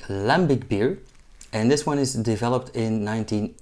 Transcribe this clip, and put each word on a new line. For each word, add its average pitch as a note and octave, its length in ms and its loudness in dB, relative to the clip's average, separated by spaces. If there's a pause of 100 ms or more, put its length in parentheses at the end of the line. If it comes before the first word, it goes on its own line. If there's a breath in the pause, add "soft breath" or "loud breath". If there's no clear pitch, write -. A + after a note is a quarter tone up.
lambic B2+ 640 2
beer. A#2 300 0 (520)
And A2 180 2
this D3 140 2
one C#3+ 140 0
is C3+ 160 0
developed A#2+ 600 0
in A2+ 300 -2
nineteen G#2+ 580 -2